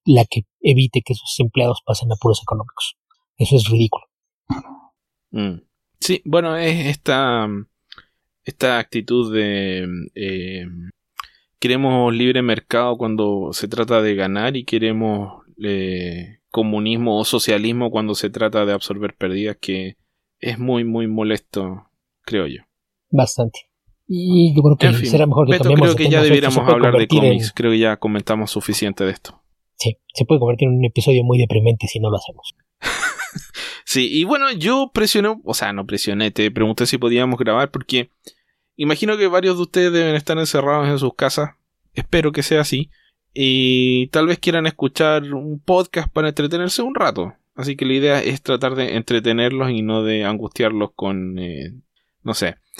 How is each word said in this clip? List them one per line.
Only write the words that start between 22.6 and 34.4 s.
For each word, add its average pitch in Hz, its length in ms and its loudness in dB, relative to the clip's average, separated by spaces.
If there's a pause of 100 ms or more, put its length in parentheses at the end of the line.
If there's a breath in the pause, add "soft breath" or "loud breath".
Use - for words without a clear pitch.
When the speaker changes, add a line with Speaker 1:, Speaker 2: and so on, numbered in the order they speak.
Speaker 1:
Bastante. 123 500 0 (480)
Y 175 460 4
yo 151 80 6
creo 147 140 6
que 143 100 4
Speaker 2:
En 117 80 4
fin, 123 160 0
Speaker 1:
será 151 160 4
mejor 147 200 4
que 131 60 4
Speaker 2:
Beto, 131 120 2
Speaker 1:
cambiemos 151 300 6
Speaker 2:
creo - 0 -
Speaker 1:
de - 40 2
Speaker 2:
que 160 60 2
Speaker 1:
tema. 147 80 4
Speaker 2:
ya 156 60 6
Speaker 1:
Esto 151 100 6
se - 60 -
Speaker 2:
debiéramos 135 240 4
Speaker 1:
puede 123 160 4
Speaker 2:
hablar 120 180 6
de 113 160 4
Speaker 1:
convertir 147 160 4
en 127 140 6
Speaker 2:
cómics. 110 160 -4
Creo 117 180 2
que 110 60 4
ya 110 180 2
comentamos 107 560 -2
suficiente 101 520 -4
de 95 60 0
esto. - 320 -12 (340)
Speaker 1:
Sí, 110 200 -4 (180)
se - 100 -2
puede 156 160 4
convertir 120 280 2
en 127 100 2
un 127 60 2
episodio 123 400 2
muy 123 140 2
deprimente 110 500 2
si - 120 -8
no 107 100 0
lo 104 60 0
hacemos. - 380 -14 (260)
Speaker 2:
<laughs> - 60 -10 (960 loud breath)
Sí, 127 260 0
y 156 140 0
bueno, 277 280 0